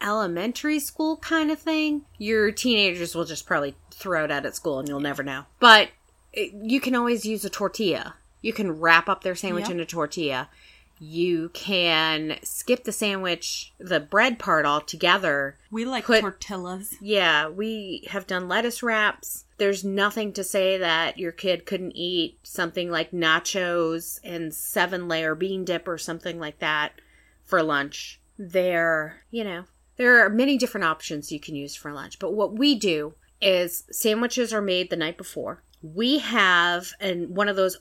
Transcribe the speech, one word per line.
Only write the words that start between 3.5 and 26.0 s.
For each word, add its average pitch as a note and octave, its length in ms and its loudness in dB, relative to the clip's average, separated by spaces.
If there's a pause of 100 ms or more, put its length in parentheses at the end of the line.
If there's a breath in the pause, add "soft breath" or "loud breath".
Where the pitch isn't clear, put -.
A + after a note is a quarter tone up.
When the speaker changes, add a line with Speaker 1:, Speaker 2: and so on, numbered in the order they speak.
Speaker 1:
throw E3 340 -2
it D3+ 60 -4
out C#3+ 160 -2
at - 80 -8
school C#3 240 -4
and C#3+ 100 -6
you'll C#3+ 100 -4
never C#3+ 240 -4
know. C#3 220 -8 (140)
But A3 300 10 (440)
it, G3 200 -6
you A3 280 0
can B3+ 140 0
always A#3+ 300 0
use G#3+ 200 -4
a F#3+ 60 -4
tortilla. G3 640 -2 (260)
You A3 100 -4
can G3 280 -4
wrap E3 280 8
up F#3+ 160 -2
their F#3 120 -2
sandwich F3+ 300 -4
Speaker 2:
Yep. G#3+ 100 -4
Speaker 1:
in F3 40 -4
a D#3+ 60 -4
tortilla. D3+ 640 -4 (500 soft breath)
You E3+ 500 -2
can D#3+ 920 0
skip - 420 -2
the A3 80 -4
sandwich, F#3+ 840 -4
the F3+ 220 -2
bread A3+ 400 2
part D#3+ 260 2
altogether. D3+ 920 0 (140)
Speaker 2:
We A3 140 -4
like B3 200 -4
Speaker 1:
Put A3+ 160 6
Speaker 2:
tortillas. F#3+ 800 -8
Speaker 1:
Yeah, E3+ 480 2
we G3+ 600 -6
have F#3+ 160 -6
done F3+ 200 -2
lettuce A3+ 360 -2
wraps. A3 600 -2 (200)
There's G3 220 0
nothing G3+ 480 0
to G3 100 -6
say F#3+ 340 2
that E3 400 0
your E3+ 140 -6
kid F3 340 -2
couldn't F#3 300 -6
eat F3 480 -4
something F3 480 -6
like E3 200 -2
nachos E3+ 1120 0
and E3 320 -8
seven-layer F3 840 -2
bean F#3+ 280 -4
dip E3+ 240 -4
or E3+ 100 -4
something E3 400 -8